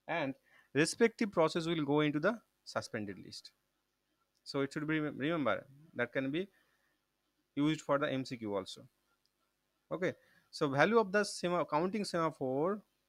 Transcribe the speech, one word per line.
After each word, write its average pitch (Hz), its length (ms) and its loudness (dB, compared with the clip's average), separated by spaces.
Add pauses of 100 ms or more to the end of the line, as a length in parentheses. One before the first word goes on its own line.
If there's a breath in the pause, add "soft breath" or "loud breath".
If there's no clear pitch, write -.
and 143 260 -2 (400 soft breath)
respective 208 580 2
process 160 340 2
will 165 200 0
go 147 160 4
into 147 180 2
the 208 180 0 (280)
suspended 104 580 -6
list. - 280 -18 (920)
So - 180 -2
it 139 120 -2
should 151 140 -4
be 156 120 0
rem-, 151 180 -4
remember 135 480 0 (300)
that 120 160 -2
can 135 200 -2
be 180 160 -4 (1080)
used 151 260 0
for 143 160 0
the 143 140 0
M 131 140 -2
C 131 120 -10
Q 107 180 -4
also. 95 260 -8 (1120)
Okay, 160 220 -4 (360 soft breath)
so 151 200 -2
value 170 300 6
of 196 120 2
the 208 120 2
sema-, 175 420 -2
counting 185 400 0
semaphore 160 760 -2 (280)